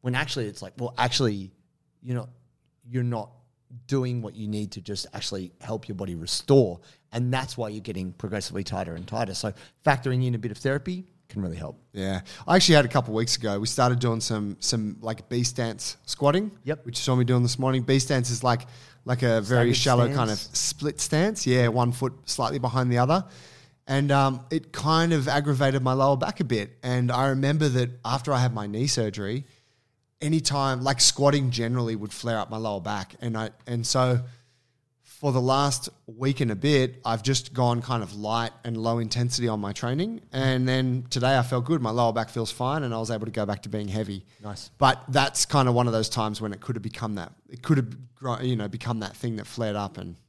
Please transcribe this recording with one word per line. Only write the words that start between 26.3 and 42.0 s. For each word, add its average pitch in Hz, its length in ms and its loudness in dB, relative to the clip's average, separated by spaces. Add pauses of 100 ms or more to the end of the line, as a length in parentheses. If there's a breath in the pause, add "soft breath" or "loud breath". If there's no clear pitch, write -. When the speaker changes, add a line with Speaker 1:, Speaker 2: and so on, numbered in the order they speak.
Speaker 2:
a 170 40 0
bit. 117 380 -2
And 123 300 0
I 131 160 2
remember 139 400 2
that 123 220 2 (140)
after 135 280 -2
I 131 60 4
had 123 160 2
my 107 120 -4
knee 107 200 -2
surgery, 107 580 -2 (760 soft breath)
anytime, 139 640 0
like, 131 180 2
squatting 139 500 4
generally 117 460 0
would 104 160 -8
flare 117 260 -4
up 98 100 -4
my 110 80 -6
lower 110 240 -4
back. 98 400 -6
And 117 160 -4
I, 110 140 -4 (160)
and 117 200 -2
so 127 340 2 (840 loud breath)
for - 300 -4
the 127 80 2
last 131 480 2 (180)
week 123 340 -2
and 123 100 2
a 107 60 -2
bit, 131 480 2
I've 113 180 -2
just 131 300 -2
gone 120 300 2
kind 120 200 -2
of 92 120 -10
light 110 380 -2 (120)
and 117 120 -4
low 113 220 0
intensity 120 500 -2
on 110 120 0
my 101 120 -4
training. 165 500 -4 (100)
And 127 340 2
then 127 440 0
today 131 260 2
I 120 60 4
felt 123 240 -2
good. 151 160 0
My 113 80 0
lower 117 220 4